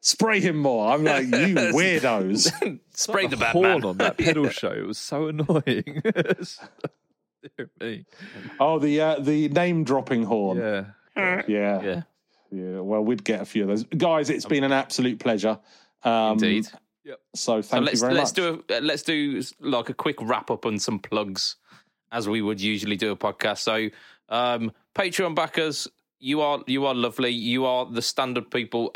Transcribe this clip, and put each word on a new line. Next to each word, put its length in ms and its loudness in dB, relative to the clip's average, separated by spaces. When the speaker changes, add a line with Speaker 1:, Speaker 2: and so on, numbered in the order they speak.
Speaker 1:
"Spray 400 2
him 160 2
more." 360 2
I'm 100 2
like, 240 4
"You 280 2
Speaker 2:
<laughs> 200 2
Speaker 1:
weirdos." 1040 2
Speaker 2:
Spray 320 0
the 100 -2
Speaker 3:
Horn 280 2
Speaker 2:
Batman. 200 2
Speaker 3:
on 140 -2
that 200 0
pedal 260 2
Speaker 2:
<laughs> 20 2
Yeah. 40 0
Speaker 3:
show. 200 -4
It 160 -6
was 120 -8
so 280 -6
annoying. 800 -2
<laughs> 1500 -6
Dear 140 -12
me. 240 -8
Speaker 1:
Oh, 180 4
the, 220 2
uh, 200 2
the 280 2
name 360 2
dropping 400 2
horn. 340 0
Speaker 3:
Yeah. 260 -2
Speaker 1:
Yeah. 260 0
Speaker 2:
Yeah. 200 -2
Speaker 1:
Yeah, 300 -8
well, 240 0
we'd 200 0
get 180 0
a 20 -6
few 180 -2
of 60 0
those. 160 0
Guys, 460 2
it's 160 -2
been 180 2
an 80 2
absolute 460 0
pleasure. 400 0
Um, 300 2
Speaker 2:
Indeed. 360 2
Speaker 3:
Yep. 160 -16
Speaker 1:
So 260 0
Speaker 2:
So 80 -6
Speaker 1:
thank 180 2
Speaker 2:
let's, 140 0
Speaker 1:
you 80 2
very 60 4
Speaker 2:
let's 160 2
Speaker 1:
much. 60 -4
Speaker 2:
do 340 -2
a, 80 0
uh, 20 -2
let's 220 -2
do, 400 -2
like, 300 -2
a 40 -6
quick 260 -2
wrap 300 -2
up 140 -4
and 160 0
some 180 -2
plugs, 580 -4
as 180 -4
we 140 0
would 180 -2
usually 360 -2
do 160 -2
a 40 -4
podcast. 420 -2
So, 320 -2
um, 380 0
Patreon 400 0
backers, 540 -2
you 200 -2
are, 260 2
you 180 0
are 120 0
lovely. 340 0
You 340 -2
are 220 0
the 160 -4
standard 480 -2
people 460 -2